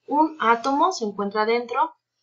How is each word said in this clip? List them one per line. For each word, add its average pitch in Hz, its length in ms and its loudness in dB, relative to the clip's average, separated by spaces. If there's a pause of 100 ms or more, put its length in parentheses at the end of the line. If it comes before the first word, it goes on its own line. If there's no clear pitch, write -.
Un 302 320 0
átomo 277 540 2
se 226 140 -6
encuentra 208 400 -2
dentro, 240 480 0 (280)